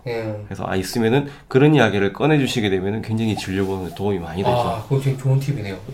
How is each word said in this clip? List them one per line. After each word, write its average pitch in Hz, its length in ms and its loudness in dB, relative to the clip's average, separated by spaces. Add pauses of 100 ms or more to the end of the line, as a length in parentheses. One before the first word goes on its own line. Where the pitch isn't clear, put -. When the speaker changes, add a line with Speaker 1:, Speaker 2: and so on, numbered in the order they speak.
Speaker 1:
예. 113 300 -6 (100)
Speaker 2:
그래서 95 220 -10
아, 92 80 -4
있으면은 117 520 0 (200)
그런 147 260 6
이야기를 101 400 4
꺼내주시게 131 560 2
되면은 98 320 0
굉장히 110 340 0
진료보는데 95 600 -4
도움이 101 240 -2
많이 82 240 -4
되죠. 123 120 2
Speaker 1:
아, 113 320 -2
그거 135 140 0
되게 135 160 0
좋은 135 220 2
팁이네요. 101 360 -4 (180)